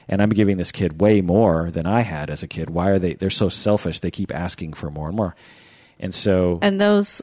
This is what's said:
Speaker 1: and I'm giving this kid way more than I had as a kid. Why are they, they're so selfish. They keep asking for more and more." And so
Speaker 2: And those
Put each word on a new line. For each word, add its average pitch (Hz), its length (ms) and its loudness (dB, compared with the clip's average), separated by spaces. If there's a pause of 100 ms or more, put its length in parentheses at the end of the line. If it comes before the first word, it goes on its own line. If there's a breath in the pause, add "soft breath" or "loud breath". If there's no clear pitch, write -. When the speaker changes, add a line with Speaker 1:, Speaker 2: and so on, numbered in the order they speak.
Speaker 1:
and 101 140 0
I'm 104 80 4
giving 101 260 4
this 87 160 -4
kid 82 300 -2
way 104 180 6
more 87 500 2
than 85 140 -4
I 107 160 0
had 78 300 -6
as 76 120 -8
a 82 60 -10
kid. 80 220 -8
Why 87 180 0
are 98 100 4
they, 87 140 0
they're 95 160 -4
so 95 220 0
selfish. 104 500 -2
They 87 100 -4
keep - 240 -6
asking 82 380 -8
for - 180 -10
more 76 180 -8
and 92 80 -6
more." 98 200 -2 (640 soft breath)
And 92 140 -8
so 92 480 2
Speaker 2:
And 196 180 2
those 202 420 2